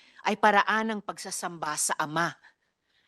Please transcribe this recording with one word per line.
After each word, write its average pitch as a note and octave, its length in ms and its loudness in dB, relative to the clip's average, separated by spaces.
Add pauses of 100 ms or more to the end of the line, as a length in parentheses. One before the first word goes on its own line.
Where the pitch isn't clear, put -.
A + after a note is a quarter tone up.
(260)
ay G#3 100 2
paraan G#3+ 560 4
ng G#3 80 -6
pagsasamba F3 800 -8
sa - 160 -2
Ama D#3 380 -2 (720)